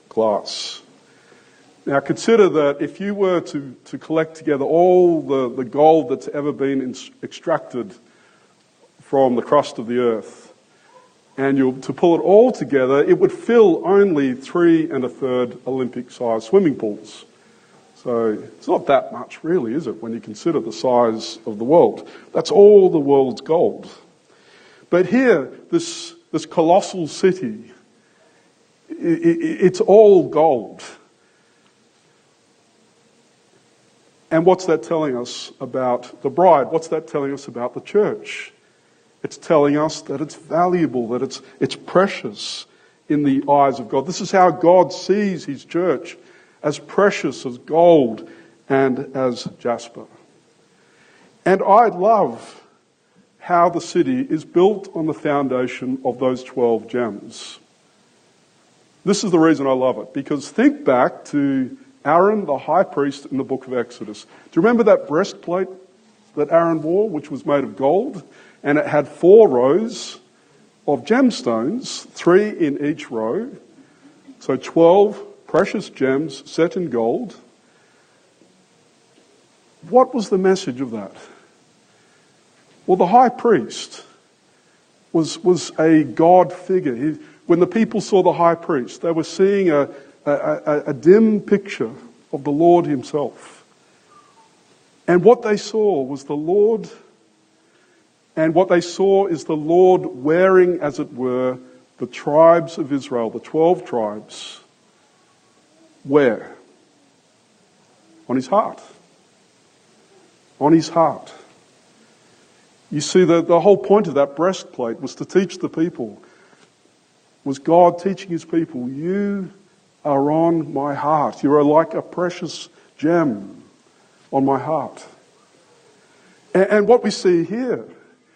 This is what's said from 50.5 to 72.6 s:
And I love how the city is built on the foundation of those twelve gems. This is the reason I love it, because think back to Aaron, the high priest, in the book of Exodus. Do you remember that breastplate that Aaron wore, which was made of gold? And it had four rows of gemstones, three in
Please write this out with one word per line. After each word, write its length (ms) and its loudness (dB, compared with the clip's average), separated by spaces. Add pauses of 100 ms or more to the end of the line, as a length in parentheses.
And 160 2
I 280 4
love 720 -2 (800)
how 280 2
the 120 -4
city 400 -2
is 240 -6
built 500 0
on 120 -4
the 60 -4
foundation 920 -4
of 160 -4
those 240 -2
twelve 420 -2
gems. 720 -8 (1500)
This 200 0
is 80 -2
the 80 4
reason 260 2
I 60 2
love 260 0
it, 160 -14
because 340 -6
think 360 0
back 420 0
to 500 -2 (280)
Aaron, 420 2
the 120 -4
high 260 0
priest, 420 -6
in 120 -6
the 60 -2
book 220 -8
of 80 -10
Exodus. 480 -8
Do 380 -8
you 20 2
remember 220 4
that 240 4
breastplate 580 -4 (680)
that 160 -2
Aaron 280 2
wore, 280 -2
which 200 -10
was 160 -12
made 200 0
of 100 -12
gold? 480 -2 (400)
And 160 0
it 80 -2
had 220 -2
four 400 6
rows 720 -2 (640)
of 200 -4
gemstones, 1040 -2
three 400 2
in 360 -4